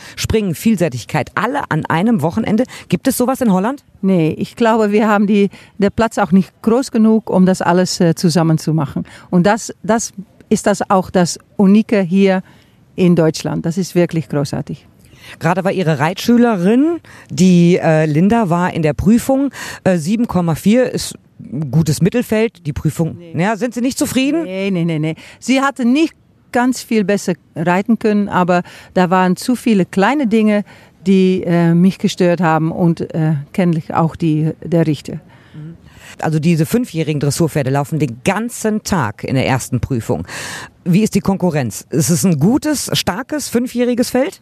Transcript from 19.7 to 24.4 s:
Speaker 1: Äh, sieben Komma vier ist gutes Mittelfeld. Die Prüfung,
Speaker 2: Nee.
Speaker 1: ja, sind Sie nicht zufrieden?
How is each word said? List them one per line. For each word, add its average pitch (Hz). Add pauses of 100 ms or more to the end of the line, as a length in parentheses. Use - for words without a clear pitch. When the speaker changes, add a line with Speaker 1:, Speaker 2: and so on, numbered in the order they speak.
Speaker 1:
Äh, 190
sieben 202
Komma 170
vier 233
ist - (560)
gutes 156
Mittelfeld. 220
Die 151
Prüfung, 160
Speaker 2:
Nee. 165
Speaker 1:
ja, 214
sind 220
Sie 247
nicht 247
zufrieden? 285